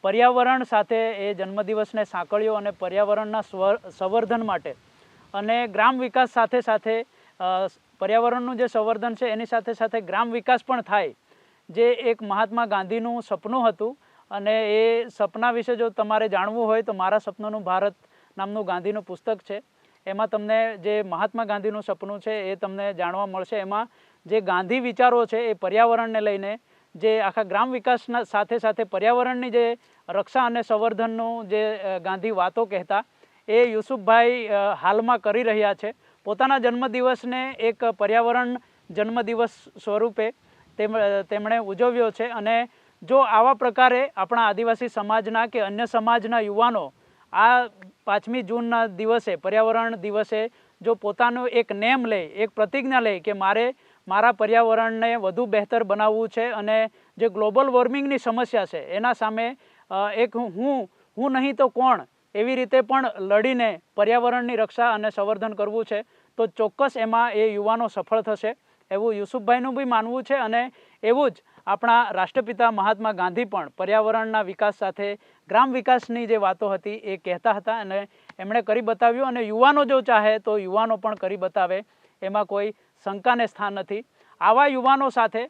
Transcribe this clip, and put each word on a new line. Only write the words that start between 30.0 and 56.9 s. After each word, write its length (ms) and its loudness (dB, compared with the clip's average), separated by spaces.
રક્ષા 360 -2
અને 180 -2
સંવર્ધનનું 840 -2
જે, 300 0
અ, 200 -4
ગાંધી 320 -6
વાતો 340 0
કહેતા, 400 -2
એ 160 6
યુસુફભાઈ, 840 2
અ, 280 0
હાલમાં 440 2
કરી 240 0
રહ્યા 320 2
છે. 200 -8
પોતાના 340 2
જન્મદિવસને 1000 -2
એક 260 -2
પર્યાવરણ 720 0
જન્મદિવસ 600 -2
સ્વરૂપે 460 -2
તેમ-, 220 -2
અ, 220 0
તેમણે 360 -2
ઉજવ્યો 520 0
છે. 180 -6
અને 400 -2
જો 160 4
આવા 360 6
પ્રકારે 600 4
આપણા 300 2
આદિવાસી 420 0
સમાજના 580 0
કે 140 -4
અન્ય 260 -2
સમાજના 540 2
યુવાનો 520 0
આ 340 6
પાંચમી 380 -2
જૂનના 440 -2
દિવસે, 500 -2
પર્યાવરણ 600 0
દિવસે 540 -4
જો 140 0
પોતાનો 520 -2
એક 260 0
નેમ 340 0
લે, 180 -2
એક 260 -4
પ્રતિજ્ઞા 500 0
લે 200 0
કે 120 -4
મારે 420 0
મારા 240 4
પર્યાવરણને 840 2
વધુ 300 -2
બહેતર 360 0
બનાવવું 460 0
છે 220 -2
અને 400 0